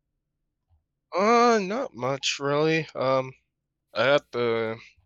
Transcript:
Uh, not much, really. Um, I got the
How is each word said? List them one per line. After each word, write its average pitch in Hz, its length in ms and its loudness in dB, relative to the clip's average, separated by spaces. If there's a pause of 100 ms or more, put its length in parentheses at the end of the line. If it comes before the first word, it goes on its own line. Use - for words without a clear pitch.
(1160)
Uh, 233 420 4
not 202 360 -6
much, 127 440 -4
really. 151 540 0
Um, 131 400 -2 (600)
I 113 100 0
got 143 260 2
the 113 460 -2 (280)